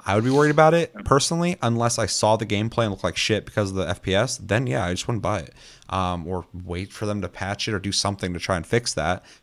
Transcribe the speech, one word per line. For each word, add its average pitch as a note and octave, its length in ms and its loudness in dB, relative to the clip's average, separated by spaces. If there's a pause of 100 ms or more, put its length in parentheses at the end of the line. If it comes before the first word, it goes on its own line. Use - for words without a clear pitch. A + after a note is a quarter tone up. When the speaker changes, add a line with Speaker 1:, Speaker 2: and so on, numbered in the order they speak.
Speaker 1:
I G2 60 4
would A2 80 4
be B2+ 80 2
worried D3 220 6
about D#3 220 6
it E3+ 200 0
Speaker 2:
Yeah. - 100 -14
Speaker 1:
personally, E3+ 560 2
unless A#2 380 2
I A2 80 0
saw A2 300 2
the A2 100 -2
gameplay G#2+ 380 0
and G#2+ 80 0
looked F#2+ 120 -8
like F2 120 -2
shit - 280 0
because G2+ 260 -2
of F#2+ 60 -4
the F2+ 120 -2
F F2+ 120 -4
P F#2+ 140 0
S. A2+ 240 2
Then G#2 300 0
yeah, B2+ 180 0
I F2+ 60 0
just - 160 -6
wouldn't A2+ 140 -2
buy G2 180 0
it, C2 120 -12 (380)
um, F2+ 380 -2
or F2+ 180 -6 (180)
wait F2+ 280 -6
for - 120 -8
them G#2 160 -2
to F2 80 -4
patch - 380 -6
it A2+ 80 -2
or F#2 60 -2
do G2 100 -4
something F#2 420 -2
to F2 60 -6
try F#2 180 -2
and E2 80 -4
fix - 300 -2
that. D#2+ 300 -2 (180)